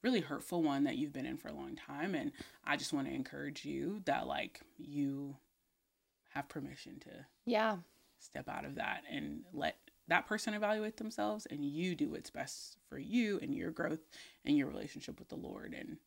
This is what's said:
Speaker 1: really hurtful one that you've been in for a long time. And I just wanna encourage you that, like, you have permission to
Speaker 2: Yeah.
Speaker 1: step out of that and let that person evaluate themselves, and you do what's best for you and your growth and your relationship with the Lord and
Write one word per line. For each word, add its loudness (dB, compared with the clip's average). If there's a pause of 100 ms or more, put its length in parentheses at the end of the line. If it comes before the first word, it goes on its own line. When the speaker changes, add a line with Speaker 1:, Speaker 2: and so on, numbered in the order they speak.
Speaker 1:
really 6
hurtful 0
one 6
that 4
you've 0
been -4
in -2
for -8
a -8
long -8
time. -2
And 2 (320)
I 4
just -2
wanna 2
encourage -4
you -2
that, 4
like, -2 (160)
you -2 (960)
have -2
permission -8
to -14 (200)
Speaker 2:
Yeah. 4 (420)
Speaker 1:
step -8
out -4
of -6
that 0
and -4
let -2 (300)
that 4
person 0
evaluate 2
themselves, 0
and -2
you 2
do 2
what's -6
best -6 (100)
for -8
you 4
and 0
your -2
growth 0 (380)
and 6
your 6
relationship -8
with -16
the -8
Lord -8
and -8